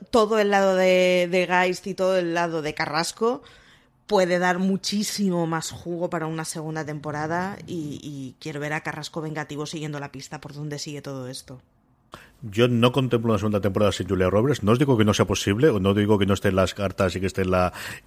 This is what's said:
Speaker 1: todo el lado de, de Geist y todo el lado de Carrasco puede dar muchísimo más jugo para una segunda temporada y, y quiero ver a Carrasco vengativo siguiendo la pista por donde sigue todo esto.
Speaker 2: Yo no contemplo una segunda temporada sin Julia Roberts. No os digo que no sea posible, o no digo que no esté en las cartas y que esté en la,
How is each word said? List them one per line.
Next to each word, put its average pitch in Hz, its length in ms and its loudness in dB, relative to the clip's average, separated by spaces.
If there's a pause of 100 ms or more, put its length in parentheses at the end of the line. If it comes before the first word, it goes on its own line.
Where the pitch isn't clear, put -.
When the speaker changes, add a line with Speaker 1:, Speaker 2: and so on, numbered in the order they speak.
Speaker 1:
todo 220 300 4
el 202 100 2
lado 196 260 4
de, 180 540 6
de 180 160 2
Geist 180 400 0
y 190 80 -6
todo 185 240 0
el 170 160 0
lado 165 300 -2
de 151 100 -4
Carrasco 170 680 -2 (640)
puede 180 320 4
dar 180 180 2
muchísimo 190 880 -2
más 165 240 -4
jugo 170 400 -6
para 160 160 -4
una 160 200 -6
segunda 156 380 -8
temporada 151 840 -6
y, 151 340 -8
y 139 380 -12
quiero 147 200 -10
ver 147 140 -6
a 156 80 -4
Carrasco 151 400 -10
vengativo 151 460 -8
siguiendo 151 320 -8
la 143 120 -10
pista 139 300 -14
por 143 120 -16
donde 147 260 -10
sigue 147 240 -10
todo 135 240 -10
esto. 131 340 -16 (800)
Speaker 2:
Yo 117 240 2
no 120 240 4
contemplo 120 380 0
una 110 80 4
segunda 104 240 0
temporada 101 300 2
sin 90 180 -6
Julia 92 180 2
Roberts. 113 360 2
No 98 80 4
os 123 80 6
digo 135 180 4
que 107 80 6
no 104 80 6
sea 107 120 2
posible, 104 440 2
o 107 100 2
no 98 140 4
digo 104 240 4
que 95 80 0
no 98 80 2
esté 98 140 0
en 95 80 2
las 92 180 2
cartas 95 420 -2
y 92 40 -6
que 95 80 -2
esté 95 160 -2
en 92 80 0
la, 90 200 2 (360)